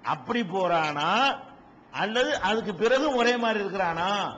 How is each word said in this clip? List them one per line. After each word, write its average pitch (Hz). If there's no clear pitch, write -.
அப்படி 160
போறானா, 175
அல்லது 220
அதுக்கு 196
பிறகு 262
ஒரே 240
மாதிரி 214
இருக்கிறானா 185